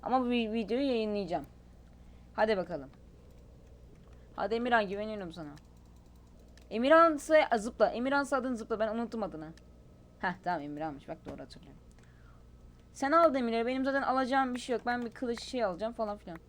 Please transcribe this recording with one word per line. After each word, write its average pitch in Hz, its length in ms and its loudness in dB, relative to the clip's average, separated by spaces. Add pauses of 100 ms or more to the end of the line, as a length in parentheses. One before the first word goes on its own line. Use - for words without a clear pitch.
Ama 254 180 0
bu 247 40 0
vi-, 240 280 0
videoyu 226 340 -2
yayınlayacağım. 208 600 -2 (880)
Hadi 214 220 2
bakalım. 160 340 -8 (1500)
Hadi 202 180 -4
Emirhan, 233 340 2
güveniyorum 202 440 -8
sana. 151 220 -12 (1160)
Emirhan 302 460 6
ise, 302 340 4
a, 240 80 4
zıpla. 208 320 2
Emirhan 269 340 0
ise 269 120 -2
adını 254 200 -2
zıpla. 220 220 -4
Ben 220 100 0
unuttum 226 340 -4
adını. 156 260 -8 (720)
Heh, 185 140 -2 (120)
tamam, 175 160 -2
Emirhan'mış. 147 480 -8
Bak - 180 -10
doğru - 160 -12
hatırlıyorum. - 380 -20 (1120)
Sen 277 200 -2
al 330 220 8
demirleri. 233 320 0
Benim 262 180 0
zaten 269 180 0
alacağım 262 520 2
bir 247 60 -6
şey 254 120 -6
yok. 220 140 -2
Ben 240 180 -2
bir 233 60 -8
kılıç 233 320 -6
şey 247 220 -4
alacağım 196 280 -4
falan 208 260 -6
filan. 165 200 -14 (100)